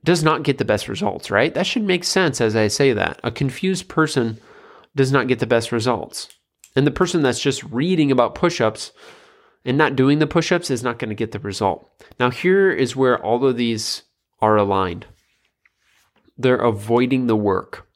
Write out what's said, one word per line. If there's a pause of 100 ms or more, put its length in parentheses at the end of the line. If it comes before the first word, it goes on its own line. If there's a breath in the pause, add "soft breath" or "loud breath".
does
not
get
the
best
results,
right?
That
should
make
sense
as
I
say
that.
A
confused
person (560 loud breath)
does
not
get
the
best
results. (480)
And
the
person
that's
just
reading
about
push-ups (720 loud breath)
and
not
doing
the
push-ups
is
not
gonna
get
the
result. (300 loud breath)
Now,
here
is
where
all
of
these (380)
are
aligned. (1300)
They're
avoiding
the
work.